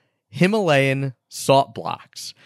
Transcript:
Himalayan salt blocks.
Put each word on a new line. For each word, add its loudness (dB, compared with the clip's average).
Himalayan 0
salt 0
blocks. -12